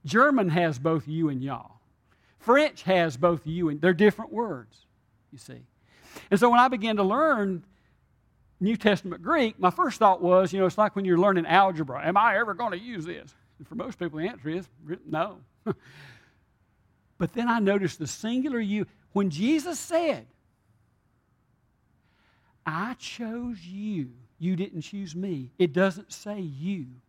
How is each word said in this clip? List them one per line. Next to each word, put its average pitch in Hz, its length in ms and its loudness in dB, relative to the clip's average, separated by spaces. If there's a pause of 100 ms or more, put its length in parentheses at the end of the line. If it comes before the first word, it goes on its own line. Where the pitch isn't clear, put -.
German 226 440 4
has 160 300 0
both 160 280 0
you 156 220 -2
and 131 140 -4
y'all. - 360 -10 (600)
French 285 440 2
has 170 340 2
both 170 280 0
you 165 240 -2
and, 151 100 -4
they're 180 140 4
different 208 400 4
words, 196 520 -8 (460)
you 147 60 -20
see. 123 240 -20 (680)
And 196 80 4
so 240 100 6
when 240 100 6
I 254 80 6
began 226 280 -2
to 202 80 0
learn 208 600 0 (960)
New 214 160 2
Testament 185 460 0
Greek, 247 380 0
my 185 100 4
first 277 300 -2
thought 185 220 6
was, 180 300 4
you 196 80 -4
know, 190 60 4
it's 175 120 -2
like 214 180 2
when 196 100 -4
you're 175 140 4
learning 185 260 4
algebra. 156 600 0
"Am 175 120 2
I 214 200 4
ever 220 160 -2
gonna 196 240 -6
use 208 280 -10
this?" 156 280 -14 (260)
And 147 80 -20
for 156 80 -16
most 160 240 -10
people, 156 200 -8
the 165 80 -2
answer 226 220 -8
is, 175 180 -8 (380)
"No." 156 320 -4 (280)
<laughs> - 100 -2 (1500)
But 170 120 -4
then 240 140 -2
I 233 120 0
noticed 196 400 0
the 151 80 -8
singular 247 520 -4
you. 208 280 -4 (260)
When 202 160 0
Jesus 269 500 -2
said, 311 460 -2 (2500)
"I 185 300 -6
chose 233 640 -10
you, 185 500 -8 (300)
you 180 160 -2
didn't 180 260 -6
choose 185 340 -12
me," 170 440 -6
it 180 120 2
doesn't 185 400 0
say 208 280 -12
you. 160 480 -8 (220)